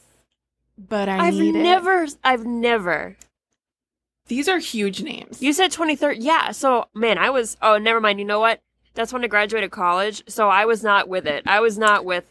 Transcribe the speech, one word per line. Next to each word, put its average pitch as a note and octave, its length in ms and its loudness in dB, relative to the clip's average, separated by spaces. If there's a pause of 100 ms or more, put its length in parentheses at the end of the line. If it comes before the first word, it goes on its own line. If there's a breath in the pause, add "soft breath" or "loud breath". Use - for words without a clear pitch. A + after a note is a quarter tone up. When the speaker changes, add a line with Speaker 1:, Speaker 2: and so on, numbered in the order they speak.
(760)
Speaker 1:
but G3+ 300 -4
I G3 200 0
Speaker 2:
I've F4 80 2
Speaker 1:
need D#4+ 200 2
it." D#4+ 80 0
Speaker 2:
never, F4+ 440 2 (180)
I've B3+ 200 2
never. G#3 680 -2 (1120)
Speaker 1:
These C#4 220 -2
are F#4 100 2
huge G3+ 420 -4
names. - 400 -12
Speaker 2:
You C#4 120 2
said F4+ 180 2
twenty D#4 240 -2
thirteen. C#4+ 280 -2
Yeah, D#4 280 2
so, B3 420 0
man, G#3+ 240 0
I F#3 120 2
was, B3 320 -2
oh, G#3+ 160 4
never A3+ 240 0
mind. G3+ 180 0
You G3+ 60 -6
know G#3 160 -2
what? A3+ 200 0 (340)
That's A3+ 180 -6
when B3 100 -6
I A#3+ 40 -4
graduated G#3 440 -2
college, G3 560 -2
so G#3+ 220 0
I G3 160 4
was A3+ 180 0
not G3+ 240 2
with F#3 180 -4
it. D3 220 -4
I G3+ 140 2
was A3 160 0
not G#3 280 2
with F3+ 260 -4